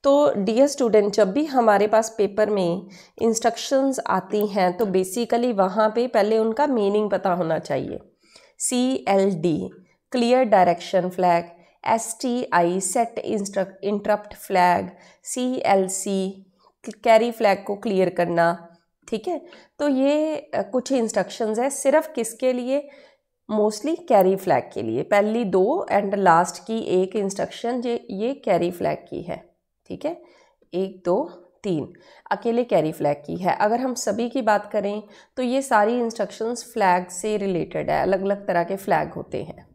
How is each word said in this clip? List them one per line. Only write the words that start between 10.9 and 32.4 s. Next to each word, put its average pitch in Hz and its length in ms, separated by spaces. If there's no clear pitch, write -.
फ्लैग, 180 360
एसटीआई, 220 920
सेट 233 380
इंस्ट्रक-, 196 680
इंटरप्ट 208 500
फ्लैग, 180 560
सीएलसी, 196 1200
कैरी 226 260
फ्लैग 202 360
को 208 100
क्लियर 190 340
करना, 170 580
ठीक 220 200
है। 330 120
तो 294 100
ये, 294 480
अ, - 260
कुछ 254 200
इंस्ट्रक्शंस 220 680
हैं 262 120
सिर्फ 285 440
किसके 233 380
लिए, 262 360
mostly 214 440
कैरी 196 280
फ्लैग 147 280
के 107 80
लिए। 113 200
पहली 214 420
दो 196 480
and 202 220
लास्ट 180 520
की 226 120
एक 185 380
इंस्ट्रक्शन 202 680
ये, 240 240
ये 220 240
कैरी 175 360
फ्लैग 156 280
की - 240
है, - 280
ठीक - 160
है। 330 180
एक, 190 300
दो, 190 200
तीन 165 300
अकेले 233 340